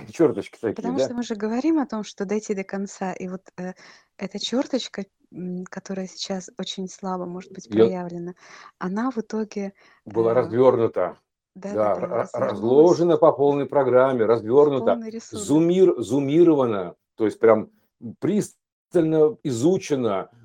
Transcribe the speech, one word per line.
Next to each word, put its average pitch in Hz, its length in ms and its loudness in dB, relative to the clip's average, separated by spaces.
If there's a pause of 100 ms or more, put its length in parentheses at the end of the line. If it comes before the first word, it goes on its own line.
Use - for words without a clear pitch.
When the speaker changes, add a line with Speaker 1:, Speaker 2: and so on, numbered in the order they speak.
(120)
Speaker 1:
чёрточки 117 500 -2
такие, 117 320 -6
Speaker 2:
Потому - 40 -4
Speaker 1:
да? 262 160 -2
Speaker 2:
что - 0 -
мы 240 100 -6
же 226 120 -8
говорим 240 440 -2
о 262 60 -2
том, 214 180 -8
что - 220 -10
дойти 208 300 -6
до 190 80 -8
конца, 196 500 -8
и 185 140 -12
вот, 185 140 -12 (160)
э, 180 160 -10 (440)
эта 196 220 -10
чёрточка, 233 680 -6 (260)
м, 180 340 -10
которая 190 420 -10
сейчас - 500 -10
очень 190 320 -10
слабо 185 360 -8
может 180 280 -14
быть 190 160 -18
Speaker 1:
Её 208 240 4
Speaker 2:
проявлена, 175 400 -10 (460)
она 208 320 -4
в 240 80 -8
итоге, 208 540 -8 (320)
Speaker 1:
Была 113 280 0
Speaker 2:
э, - 0 -
Speaker 1:
развёрнута. 117 840 2 (540)
Да, 104 240 0
Speaker 2:
да-да-да, 87 40 -8
Speaker 1:
ра-, - 140 -6
ра-, 117 200 -4
Speaker 2:
развернулась 131 680 4
Speaker 1:
разложена 170 140 2
по 156 140 6
полной 143 340 0
программе, 127 600 2 (400)
Speaker 2:
в - 20 2
Speaker 1:
развёрнута, 120 340 0
Speaker 2:
полный 220 80 -12
рисунок. 113 540 -2
Speaker 1:
зумир-, 180 380 4
зумирована, 135 920 2 (200)
то 113 100 0
есть 101 140 -2
прям 110 320 6 (480)
пристально 160 1200 0
изучена. 127 840 -2 (160)